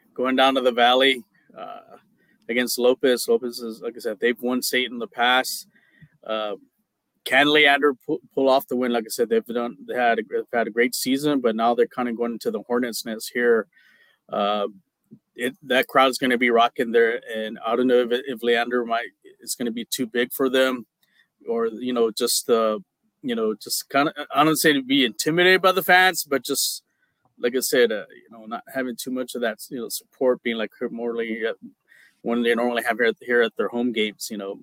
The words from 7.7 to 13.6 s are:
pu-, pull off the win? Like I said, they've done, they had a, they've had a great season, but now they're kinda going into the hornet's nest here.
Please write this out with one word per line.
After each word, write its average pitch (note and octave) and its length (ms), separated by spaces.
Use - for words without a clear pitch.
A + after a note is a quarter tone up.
pu-, - 260
pull C3+ 160
off C3+ 200
the B2+ 80
win? B2 160
Like A#2 120
I A2 60
said, A#2 180
they've A2+ 160
done, A#2+ 340
they A2 60
had A#2 260
a, - 100
they've A2+ 220
had A#2 160
a - 20
great A#2+ 240
season, C#3 460
but A2+ 160
now A#2 180
they're A#2 140
kinda B2 240
going A#2 220
into A2+ 180
the G#2 160
hornet's A#2+ 360
nest A2+ 300
here. A#2+ 320